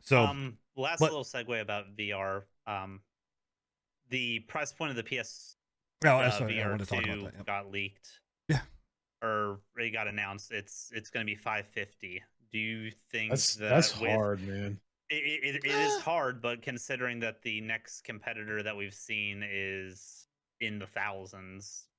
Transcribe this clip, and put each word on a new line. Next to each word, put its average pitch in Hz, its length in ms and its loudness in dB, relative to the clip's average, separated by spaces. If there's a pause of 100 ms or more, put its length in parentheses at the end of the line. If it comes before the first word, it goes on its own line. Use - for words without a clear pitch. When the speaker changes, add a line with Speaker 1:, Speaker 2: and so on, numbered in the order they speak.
Speaker 1:
So, 127 220 8
Speaker 2:
Um, 139 340 2 (200)
last 151 240 0
Speaker 1:
but 156 100 8
Speaker 2:
little 147 140 -2
segue 120 360 -2
about 101 340 -2
V 104 180 -2
R. 98 340 -2 (200)
Um, 98 340 -6 (1080)
the 120 320 0
price 147 320 -4
point 151 200 -4
of 123 40 -2
the 113 80 -2
P 131 140 -2
S - 380 -10 (460)
Speaker 1:
No, 147 140 10
Speaker 2:
uh, 131 60 6
Speaker 1:
that's 113 180 4
what 110 100 2
I - 40 0
Speaker 2:
V 113 60 2
R 110 40 2
two 104 60 2
Speaker 1:
wanted 101 180 2
to - 60 0
talk 113 100 2
about 104 200 -2
that, 95 120 -10
yep. 98 100 -12
Speaker 2:
got 101 240 -2
leaked. 98 500 -8 (280)
Speaker 1:
Yeah. 147 120 4 (640)
Speaker 2:
Or 107 380 0 (160)
it 117 140 0
got 107 180 -2
announced. 101 440 -4
It's, - 420 -8
it's 110 160 -8
gonna 117 140 -2
be 107 120 -2
five 104 320 -2
fifty. 95 540 -8 (300)
Do 110 60 -2
you 110 320 -2 (200)
think 110 200 -2
Speaker 3:
That's, - 260 4
Speaker 2:
that 107 120 0
Speaker 3:
that's 131 320 6
Speaker 2:
with 113 100 2
Speaker 3:
hard, 104 360 2
man. 101 340 -4 (300)
Speaker 2:
It, 151 60 0
it, 143 400 0
it, 139 80 -4
it 139 40 2
is 143 300 4
Speaker 1:
Ah. - 40 -2
Speaker 2:
hard, 139 380 2
but 120 220 -2
considering 123 580 -2
that 110 220 -4
the 110 180 -2
next 113 420 -6
competitor 107 600 -4
that 107 140 -2
we've 101 180 -6
seen 104 540 -4
is 95 800 -6 (340)
in 107 180 -4
the 95 80 -8
thousands. 95 1000 -8 (120)